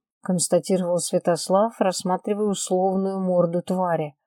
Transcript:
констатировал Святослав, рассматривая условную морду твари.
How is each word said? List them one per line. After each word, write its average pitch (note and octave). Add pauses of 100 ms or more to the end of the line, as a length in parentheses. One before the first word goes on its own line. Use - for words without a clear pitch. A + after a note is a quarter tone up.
(220)
констатировал F3+
Святослав, F#3
рассматривая F#3+
условную F#3+
морду F3
твари. E3+ (120)